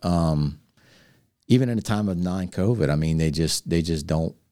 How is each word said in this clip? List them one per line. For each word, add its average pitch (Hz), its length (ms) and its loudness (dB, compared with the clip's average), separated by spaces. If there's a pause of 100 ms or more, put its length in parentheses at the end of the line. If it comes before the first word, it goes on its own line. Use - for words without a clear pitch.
um, 80 580 0 (880)
even 127 200 4
in 117 100 -2
a 101 40 -2
time 104 260 -2
of 90 100 0
non-covid, 90 720 0
I 73 60 2
mean, 80 220 0
they 80 120 2
just, 80 380 -2
they 85 140 2
just 80 240 -4
don't 82 280 -2 (180)